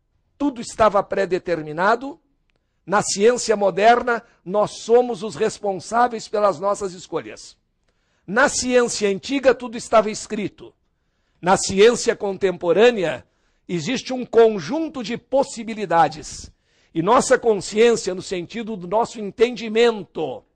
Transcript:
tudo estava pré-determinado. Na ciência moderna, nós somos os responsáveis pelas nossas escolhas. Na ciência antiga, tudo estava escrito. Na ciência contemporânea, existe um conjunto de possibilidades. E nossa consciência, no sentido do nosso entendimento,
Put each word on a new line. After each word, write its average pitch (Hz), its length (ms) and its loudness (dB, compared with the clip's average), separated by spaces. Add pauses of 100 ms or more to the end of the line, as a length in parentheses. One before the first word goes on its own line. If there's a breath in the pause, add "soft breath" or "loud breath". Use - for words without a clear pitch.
(380)
tudo 269 240 -4
estava 208 400 2
pré-determinado. 185 1160 -2 (680)
Na 196 140 0
ciência 214 540 2
moderna, 214 680 2 (240 soft breath)
nós 202 380 -2
somos 233 400 2
os 202 120 -8
responsáveis 214 920 -2
pelas 202 320 0
nossas 196 340 -4
escolhas. 156 640 -14 (720)
Na 247 200 2
ciência 240 640 0
antiga, 262 460 0
tudo 247 200 -10
estava 220 360 2
escrito. 202 600 -10 (680)
Na 180 160 2
ciência 214 580 4
contemporânea, 180 1120 0 (420)
existe 185 460 -4
um 254 100 -6
conjunto 226 760 2
de 226 160 -6
possibilidades. 208 1300 -2 (420)
E 165 80 -2
nossa 233 380 4
consciência, 214 720 2
no 185 80 -8
sentido 202 560 -8
do 175 100 -12
nosso 214 320 -2
entendimento, 214 1200 -2 (120)